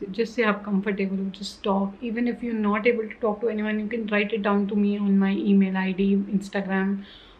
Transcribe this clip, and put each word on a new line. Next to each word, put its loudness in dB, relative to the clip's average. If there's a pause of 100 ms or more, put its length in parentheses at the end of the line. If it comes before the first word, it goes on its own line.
(100)
जिससे -2
आप 0
comfortable 0
हो, -4
just -12
talk. 0 (100)
Even -2
if -4
you're -4
not 0
able 2
to -12
talk 0
to 0
anyone, -2
you -4
can -4
write 0
it -2
down 2
to -2
me 2
on 4
my 4
email 4
I -2
D, 2
Instagram, -2 (360)